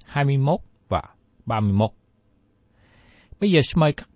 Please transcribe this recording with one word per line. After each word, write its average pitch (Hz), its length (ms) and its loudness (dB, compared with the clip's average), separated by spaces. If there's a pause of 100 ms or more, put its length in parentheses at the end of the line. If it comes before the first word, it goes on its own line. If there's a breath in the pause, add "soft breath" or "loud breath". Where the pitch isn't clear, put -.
hai 143 200 -4
mươi 139 140 0
mốt 143 220 -2 (280)
và 90 140 -2 (440)
ba 113 140 -2
mươi 101 120 0
mốt. 107 180 2 (1500 soft breath)
Bây 202 100 2
giờ 165 120 4
xin - 180 0
mời 151 120 2
các - 240 -12